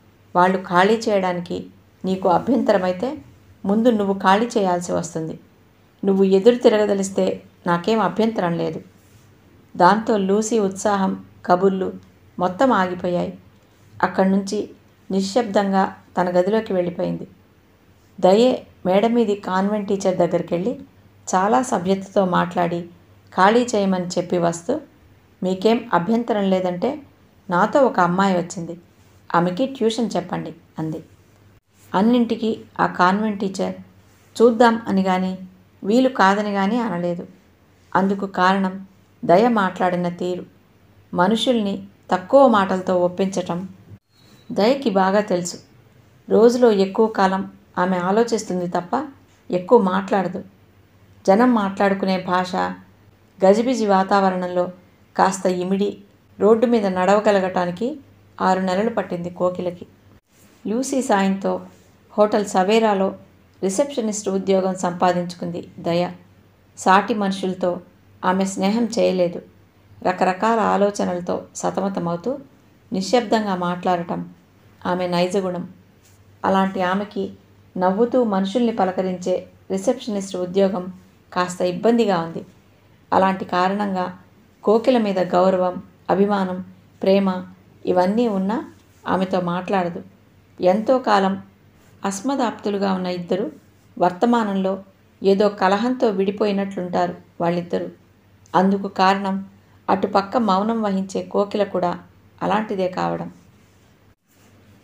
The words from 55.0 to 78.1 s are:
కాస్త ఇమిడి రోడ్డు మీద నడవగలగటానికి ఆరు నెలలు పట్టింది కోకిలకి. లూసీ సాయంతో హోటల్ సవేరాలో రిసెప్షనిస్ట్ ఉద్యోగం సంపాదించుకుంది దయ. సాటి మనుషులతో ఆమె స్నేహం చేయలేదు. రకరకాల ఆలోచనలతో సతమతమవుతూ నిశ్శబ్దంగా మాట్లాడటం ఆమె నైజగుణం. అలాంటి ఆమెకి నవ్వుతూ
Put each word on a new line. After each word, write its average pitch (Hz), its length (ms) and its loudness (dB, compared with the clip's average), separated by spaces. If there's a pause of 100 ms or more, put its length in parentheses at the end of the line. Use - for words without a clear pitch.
కాస్త 190 280 0
ఇమిడి 190 520 -2 (420)
రోడ్డు 220 260 4
మీద 233 200 2
నడవగలగటానికి 190 1120 0 (420)
ఆరు 185 180 2
నెలలు 190 300 0
పట్టింది 180 400 -6
కోకిలకి. 180 580 -4 (800)
లూసీ 262 340 -2
సాయంతో 196 600 0 (560)
హోటల్ 208 280 2
సవేరాలో 196 720 2 (480)
రిసెప్షనిస్ట్ 220 640 -2
ఉద్యోగం 190 460 0
సంపాదించుకుంది 175 920 -2 (120)
దయ. 175 300 -2 (680)
సాటి 202 360 4
మనుషులతో 190 640 -4 (460)
ఆమె 190 200 2
స్నేహం 196 400 0
చేయలేదు. 180 560 0 (640)
రకరకాల 185 560 0
ఆలోచనలతో 190 840 -2 (120)
సతమతమవుతూ 185 840 -4 (540)
నిశ్శబ్దంగా 214 640 0
మాట్లాడటం 175 720 -4 (560)
ఆమె 180 220 -2
నైజగుణం. 180 640 -2 (760)
అలాంటి 190 360 0
ఆమెకి 196 500 -4 (460)
నవ్వుతూ 233 460 2